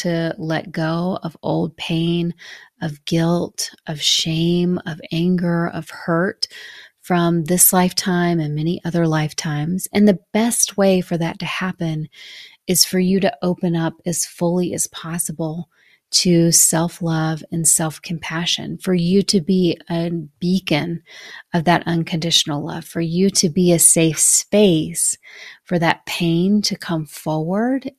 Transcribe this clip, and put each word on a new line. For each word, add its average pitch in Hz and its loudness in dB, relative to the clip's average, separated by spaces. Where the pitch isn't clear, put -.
to 165 -2
let 160 -4
go 170 -2
of - -8
old 160 -2
pain, 170 -2
of 151 -8
guilt, 165 -2
of 151 -8
shame, 175 0
of 160 -8
anger, 170 0
of - -10
hurt - -2
from 170 2
this 175 2
lifetime 175 2
and 147 -2
many 156 -2
other 170 2
lifetimes. 156 -2
And 208 6
the 196 6
best 226 0
way 190 4
for 175 -4
that 165 -4
to 170 -8
happen 160 -4
is 180 4
for 185 0
you 185 4
to 190 0
open 180 0
up 165 -2
as 170 -2
fully 175 -2
as - -4
possible 165 -6
to 170 4
self-love 165 0
and 165 -2
self-compassion, 160 -4
for 190 0
you 180 4
to 196 2
be 180 2
a 170 -2
beacon 170 -2
of 170 0
that 170 4
unconditional 160 -2
love, 160 -10
for - -8
you 170 2
to 196 2
be 175 4
a 170 4
safe 165 4
space 170 2
for 180 -2
that - 0
pain 180 2
to 196 -2
come 160 -4
forward 196 -2